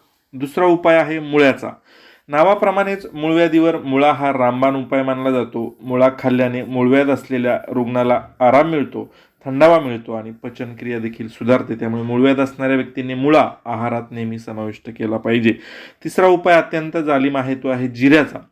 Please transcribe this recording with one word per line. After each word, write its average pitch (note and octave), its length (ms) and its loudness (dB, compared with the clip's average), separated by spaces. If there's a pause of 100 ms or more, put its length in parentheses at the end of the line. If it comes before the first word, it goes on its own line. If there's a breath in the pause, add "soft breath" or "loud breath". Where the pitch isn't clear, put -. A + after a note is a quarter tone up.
(340)
दुसरा C#3 320 -2
उपाय F3 320 4
आहे D#3 220 0
मुळ्याचा. C#3+ 500 2 (580 soft breath)
नावाप्रमाणेच G3 840 0
मूळव्याधीवर D#3+ 640 2
मुळा C3+ 360 2
हा C#3 200 -2
रामबाण B2+ 420 0
उपाय C3+ 280 -2
मानला C3 280 -2
जातो. A#2 500 -4
मुळा B2+ 280 2 (100)
खाल्ल्याने B2+ 440 0
मूळव्याध B2+ 460 2
असलेल्या B2 580 -2
रुग्णाला B2 540 0 (180)
आराम C3 300 4
मिळतो, B2+ 440 -6 (320 soft breath)
थंडावा D3+ 340 4
मिळतो A#2+ 340 -6
आणि A2 180 -10
पचनक्रिया A#2+ 680 -10
देखील A2+ 280 -8
सुधारते. A2+ 480 -2
त्यामुळे A2+ 280 -6
मूळव्याध B2+ 360 2
असणाऱ्या C3+ 360 -2
व्यक्तींनी B2+ 380 -6
मुळा C3+ 360 2 (160)
आहारात A#2 360 -6 (100)
नेहमी A2+ 280 -8
समाविष्ट A2 500 -12
केला A2+ 280 -4
पाहिजे. A2+ 360 0 (500 loud breath)
तिसरा F#4+ 240 2
उपाय E4+ 280 4
अत्यंत D#3+ 420 -2
जालीम C#3+ 400 0
आहे, C3 180 -2
तो C3 120 -8
आहे B2+ 200 -2
जिऱ्याचा. C3 520 2 (120)